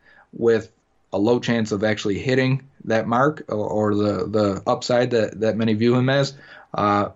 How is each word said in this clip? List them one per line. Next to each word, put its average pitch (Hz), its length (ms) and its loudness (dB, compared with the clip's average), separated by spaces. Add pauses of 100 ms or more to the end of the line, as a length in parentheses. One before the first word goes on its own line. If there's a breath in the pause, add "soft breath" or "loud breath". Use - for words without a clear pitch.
(320 soft breath)
with 113 400 0 (420)
a 95 40 -2
low 117 220 2
chance 117 320 -2
of 104 120 -2
actually - 360 -2
hitting 131 480 0 (160)
that 110 240 -2
mark 135 400 0
or, - 80 -6
or 104 400 0
the, 104 320 0
the 101 400 0
upside 123 440 0
that, 107 280 -2
that 107 160 0
many 113 180 0
view 117 220 2
him 127 140 2
as. 139 240 0 (400 loud breath)
Uh, 101 420 0